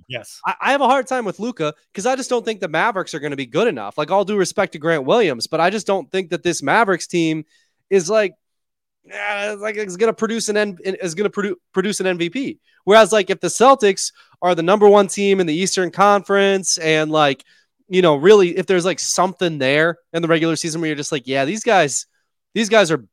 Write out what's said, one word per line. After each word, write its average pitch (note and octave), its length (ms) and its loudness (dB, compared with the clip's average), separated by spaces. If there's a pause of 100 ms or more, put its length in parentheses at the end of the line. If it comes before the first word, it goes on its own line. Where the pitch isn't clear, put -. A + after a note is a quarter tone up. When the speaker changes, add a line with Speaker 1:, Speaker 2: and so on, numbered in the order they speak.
Speaker 1:
yes. A#2+ 360 -16
Speaker 2:
I, F#3 160 -4
I G#3 120 -2
have C#4 100 0
a C4 60 2
hard C4 180 2
time B3+ 200 -4
with F#3 140 -8
Luka F#3 360 -6 (180)
'cause G3+ 140 -6
I C4 80 0
just C4 120 -8
don't A#3+ 160 -2
think A3 160 -8
the F#3 80 -6
Mavericks F3+ 460 -2
are D#3+ 60 -8
gonna C#3+ 160 -8
be C3+ 100 -8
good D3 220 -2
enough. A2+ 320 -8
Like, D3+ 100 -4
all F#3+ 160 2
due G3+ 100 -4
respect F#3+ 360 -2
to E3 80 -16
Grant D#3 260 -2
Williams, D#3 400 0
but D#3+ 140 -4
I E3+ 100 2
just G3+ 160 -6
don't G3 260 -4
think F#3 200 -6
that E3+ 100 -6
this E3+ 220 -4
Mavericks F#3 420 0
team D#3+ 400 -2 (460)
is, F3+ 180 0
like, G#3 240 0 (800)
uh, G#3 460 -6
like, G#3 180 -8
it's G3+ 180 -8
gonna A3 160 0
produce A3 380 -4
an G#3 80 0
N-, G#3 260 -2
is F#3 300 -6
gonna G3 160 -2
produ-, G3+ 280 -6 (140)
produce F#3 280 -2
an F#3 80 -2
M F3+ 100 -2
V E3+ 140 -4
P. G#3+ 280 -8 (260)
Whereas, G#3 260 6
like, G#3+ 180 2
if F#3+ 120 -2
the F#3 60 -2
Celtics G#3+ 640 2 (300)
are F3+ 140 2
the E3 80 -4
number G#3 260 6
one G3+ 180 6
team G3 320 0
in F3+ 60 2
the D#3 80 -2
Eastern F3 380 -2
Conference G3 880 2
and, D#3 320 0
like, D3 340 0 (420)
you F#3 140 0
know, D#3+ 140 4
really, F3+ 420 4
if F#3 80 -4
there's, F3+ 200 0
like, F3+ 140 -2
something F3+ 600 -2
there D3 380 0 (160)
in E3 100 -4
the E3 40 -4
regular D#3+ 280 0
season D#3+ 260 -6
where D#3+ 60 -4
you're D3+ 100 -4
just C#3+ 140 -8
like, C#3 160 -6
"Yeah, C3+ 180 -2
these G#3 180 -6
guys, F3 440 0 (480)
these G#3+ 140 -2
guys G3+ 220 4
are C3 220 -2